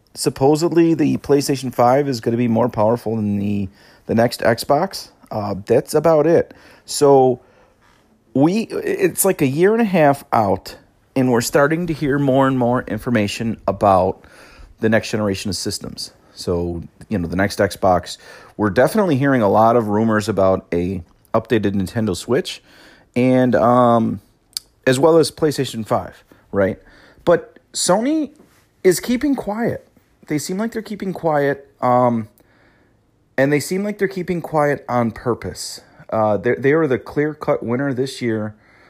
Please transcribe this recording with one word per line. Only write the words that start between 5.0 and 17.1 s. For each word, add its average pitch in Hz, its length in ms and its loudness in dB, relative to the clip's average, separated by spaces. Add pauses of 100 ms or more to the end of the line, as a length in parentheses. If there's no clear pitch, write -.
Uh, 104 280 -6 (100)
that's 123 260 0
about 151 320 2
it. 165 300 2 (300)
So, 131 560 4 (920)
we, 175 360 2
it's - 560 -2
like 190 180 0
a 139 60 2
year 175 240 2
and 226 100 2
a - 20 2
half 160 380 2 (100)
out, 101 440 -2 (400)
and 127 160 2
we're 117 80 4
starting 160 480 0
to 160 40 -4
hear 143 280 -2
more 135 260 4
and 135 100 0
more 123 260 0
information 110 840 -4
about 98 580 2 (540)
the 110 100 0
next 107 220 0
generation 104 380 -4
of - 80 -6
systems. - 560 -10 (200)
So, 85 520 -4 (240)
you 107 100 -4